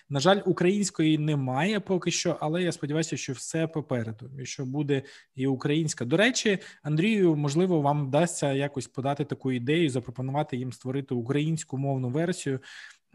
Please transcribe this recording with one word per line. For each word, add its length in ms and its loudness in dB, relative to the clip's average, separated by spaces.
На 100 0
жаль, 260 6
української 720 2
немає 600 0
поки 320 -2
що, 280 0
але 240 0
я 80 0
сподіваюся, 460 -2
що 160 -6
все 340 -4
попереду, 600 -4
і 60 -10
що 200 -8
буде 360 0
і 120 -2
українська. 580 0
До 120 2
речі, 420 2
Андрію, 520 4
можливо, 460 2
вам 260 2
вдасться 460 2
якось 340 -2
подати 380 -4
таку 260 -4
ідею, 380 2
запропонувати 680 -4
їм 160 -6
створити 420 -6
українську 640 -2
мовну 320 -2
версію, 500 -2